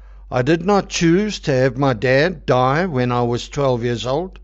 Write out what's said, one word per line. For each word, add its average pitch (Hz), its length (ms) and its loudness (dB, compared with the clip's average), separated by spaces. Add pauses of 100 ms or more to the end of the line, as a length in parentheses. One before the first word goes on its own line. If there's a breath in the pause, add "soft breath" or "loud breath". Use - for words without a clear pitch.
(320 soft breath)
I 127 100 -2
did 165 240 0
not 196 220 2
choose 185 540 0
to 156 100 -2
have 127 260 2
my 135 160 2
dad 135 520 0
die 135 400 2
when 127 260 -2
I 123 120 0
was 120 260 -4
twelve 131 340 -2
years 117 220 -4
old. 151 380 -6